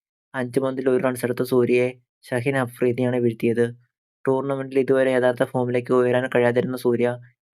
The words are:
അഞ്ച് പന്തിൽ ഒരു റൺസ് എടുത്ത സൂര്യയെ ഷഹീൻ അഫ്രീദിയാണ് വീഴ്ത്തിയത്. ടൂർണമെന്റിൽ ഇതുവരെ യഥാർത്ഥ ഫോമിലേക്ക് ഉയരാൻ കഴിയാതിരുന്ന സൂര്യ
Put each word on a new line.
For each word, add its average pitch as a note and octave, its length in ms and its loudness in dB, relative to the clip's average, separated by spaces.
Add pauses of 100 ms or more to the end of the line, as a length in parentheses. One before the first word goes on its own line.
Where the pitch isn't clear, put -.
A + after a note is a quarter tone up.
(340)
അഞ്ച് B2+ 260 -2
പന്തിൽ C3 300 -2
ഒരു B2+ 140 2
റൺസ് B2+ 220 -2
എടുത്ത B2 180 -2
സൂര്യയെ B2 460 2 (320)
ഷഹീൻ C3 360 -4
അഫ്രീദിയാണ് B2 580 -2
വീഴ്ത്തിയത്. A#2 500 0 (600)
ടൂർണമെന്റിൽ C3+ 540 -2
ഇതുവരെ C3 320 2
യഥാർത്ഥ B2+ 320 2
ഫോമിലേക്ക് B2 500 -2
ഉയരാൻ B2 340 2
കഴിയാതിരുന്ന B2 500 0
സൂര്യ A#2+ 300 0 (460)